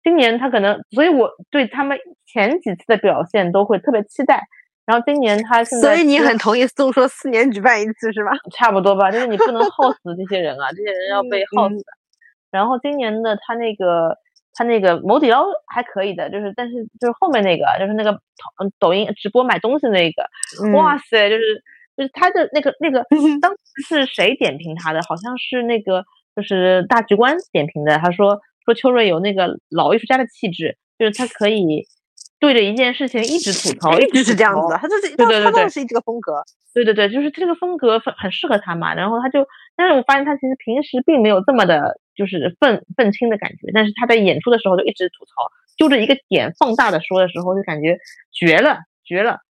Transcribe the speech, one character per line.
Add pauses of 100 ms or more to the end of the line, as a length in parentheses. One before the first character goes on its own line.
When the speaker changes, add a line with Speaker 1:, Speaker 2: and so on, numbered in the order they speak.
Speaker 1:
今
年
他
可
能， (100)
所
以
我 (220)
对
他
们 (280)
前
几
次
的
表
现
都
会
特
别
期
待。 (440)
然
后
今
年
他
现
在
Speaker 2:
所
以
你
很
同
意
宋
说
四
年
举
办
一
次
是
吧？ (240)
Speaker 1:
差
不
多
吧，
就
是
你
不
能
耗
死 (160)
这 (100)
些
人
啊，
Speaker 2:
<laughs>
Speaker 1:
这
些
人
要
被 (100)
耗
死
的。
Speaker 2:
嗯，
嗯。 (680)
Speaker 1:
然
后
今
年
的
他
那
个， (380)
他
那
个
某
底
捞 (240)
还
可
以
的，
就
是，
但
是 (240)
就
是
后
面
那
个， (120)
就
是
那
个
抖， (440)
嗯，
抖
音 (120)
直
播
买
东
西
那
个， (400)
Speaker 2:
嗯。
Speaker 1:
哇
塞，
就
是， (360)
就
是
他
的
那
个，
那
个，
Speaker 2:
<laughs>
Speaker 1:
当
时
是
谁
点
评
他
的？
好
像
是
那
个， (320)
就
是
大
局
观 (160)
点
评
的，
他
说， (260)
说
秋
瑞
有
那
个 (120)
老
艺
术
家
的
气
质， (200)
就
是
他
可
以 (540)
对
着
一
件
事
情
一
直
吐
槽，
Speaker 2:
他
一
直
是
这
样
子
的，
Speaker 1:
一
直
吐
槽。
Speaker 2:
他
就
是，
Speaker 1:
对，
对，
对，
对。
Speaker 2:
他，
他
倒
是
一
直
这
个
风
格。 (300)
Speaker 1:
对，
对，
对，
就
是
这
个
风
格
很，
很
适
合
他
嘛，
然
后
他
就， (300)
但
是
我
发
现
他
其
实
平
时
并
没
有
这
么
的， (160)
就
是
愤， (100)
愤
青
的
感
觉，
但
是
他
在
演
出
的
时
候
就
一
直
吐
槽， (280)
揪
着
一
个 (140)
点
放
大
的
说
的
时
候，
就
感
觉 (340)
绝
了， (260)
绝
了。 (100)